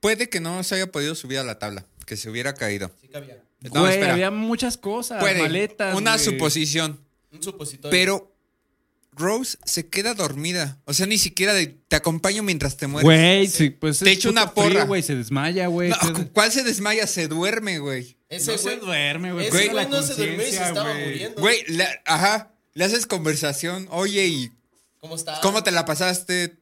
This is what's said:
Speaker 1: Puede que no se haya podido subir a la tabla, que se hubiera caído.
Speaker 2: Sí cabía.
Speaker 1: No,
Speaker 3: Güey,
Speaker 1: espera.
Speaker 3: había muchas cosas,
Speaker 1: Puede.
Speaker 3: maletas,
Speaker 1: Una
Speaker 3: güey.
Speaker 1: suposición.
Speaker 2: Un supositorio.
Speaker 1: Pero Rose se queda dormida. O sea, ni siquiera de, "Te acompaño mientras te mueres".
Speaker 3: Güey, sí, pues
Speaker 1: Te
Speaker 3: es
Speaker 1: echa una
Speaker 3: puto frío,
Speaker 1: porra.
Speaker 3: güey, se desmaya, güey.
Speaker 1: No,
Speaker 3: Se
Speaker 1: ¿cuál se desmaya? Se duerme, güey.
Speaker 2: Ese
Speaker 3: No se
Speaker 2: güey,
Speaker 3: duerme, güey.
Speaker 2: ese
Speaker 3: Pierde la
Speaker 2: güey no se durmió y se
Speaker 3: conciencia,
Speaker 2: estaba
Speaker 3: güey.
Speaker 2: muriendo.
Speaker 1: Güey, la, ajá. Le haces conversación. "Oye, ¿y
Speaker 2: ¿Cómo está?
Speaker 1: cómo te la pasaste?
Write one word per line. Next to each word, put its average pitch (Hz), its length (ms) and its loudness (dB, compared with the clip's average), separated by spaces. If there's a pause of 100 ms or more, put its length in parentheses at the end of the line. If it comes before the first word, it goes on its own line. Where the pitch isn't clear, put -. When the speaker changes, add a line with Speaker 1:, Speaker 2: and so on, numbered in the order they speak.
Speaker 1:
Puede 220 280 0
que 175 120 -6
no 175 220 -6
se 180 120 -4
haya 190 180 -2
podido 151 220 -4
subir 135 240 -8
a 131 60 -4
la 113 140 -8
tabla, 101 280 -10 (200)
que 110 100 -10
se 107 140 -10
hubiera 123 240 -6
caído. 101 360 -6 (100)
Speaker 2:
Sí - 80 -20
cabía. 139 340 -18 (180)
Speaker 1:
No, 117 200 -4
Speaker 3:
Güey, 185 140 4
Speaker 1:
espera. 190 180 2
Speaker 3:
había 185 180 2
muchas 226 460 -2
cosas, 226 440 -6
Speaker 1:
Puede. 190 200 4
Speaker 3:
maletas, 190 560 -2
Speaker 1:
Una 220 180 2
Speaker 3:
güey. 220 100 2
Speaker 1:
suposición. 151 760 -2 (320)
Speaker 2:
Un 156 100 -14
supositorio. 147 480 -10
Speaker 1:
Pero 185 400 2 (840)
Rose 214 520 -2
se - 240 -4
queda 214 240 -2
dormida. 156 720 -4
O 143 80 -6
sea, 170 140 2
ni 214 100 2
siquiera 185 380 2
de, 170 140 2 (200)
"Te 156 80 4
acompaño 170 460 0
mientras 160 340 0
te 151 100 -4
mueres". 139 180 0
Speaker 3:
Güey, 170 420 8
sí, 156 240 2
pues 147 300 -2
Speaker 1:
Te 190 120 6
Speaker 3:
es 190 60 4
Speaker 1:
echa - 100 2
una 220 240 4
Speaker 3:
puto 208 140 2
frío, 180 140 6
Speaker 1:
porra. - 60 2
Speaker 3:
güey, 190 160 0
se 147 120 -2
desmaya, 143 540 -2
güey. 175 220 0
Speaker 1:
No, 170 60 2 (200)
Speaker 3:
Se 170 120 -2
Speaker 1:
¿cuál 220 240 4
se 269 120 0
desmaya? 214 420 0
Se 170 220 -4
duerme, 185 500 -2
güey. 135 380 -6 (120)
Speaker 2:
Ese 180 240 -4
Speaker 3:
No 214 60 -2
se 196 60 -4
Speaker 2:
güey, 247 160 -4
Speaker 3:
duerme, 165 520 -2
güey. 175 140 -4
Speaker 2:
ese - 120 0
Speaker 3:
Pierde 208 160 2
la 214 100 0
Speaker 2:
güey 277 160 -2
no - 60 -2
se 269 80 -4
durmió - 200 -2
y - 20 -6
se - 60 -4 (160)
Speaker 3:
conciencia, 175 100 0
Speaker 2:
estaba - 240 -2
Speaker 3:
güey. 147 140 -6
Speaker 2:
muriendo. 156 340 -8
Speaker 1:
Güey, 208 280 2
la, 165 200 0 (160)
ajá. 196 460 2 (240)
Le 160 100 0
haces 220 220 0
conversación. 160 840 -2
"Oye, 196 360 0
¿y 135 260 -2 (480)
Speaker 2:
¿Cómo 160 140 -14
está? 156 260 -8
Speaker 1:
cómo 196 220 2
te 190 80 0
la 170 160 2
pasaste? 180 600 -2 (140)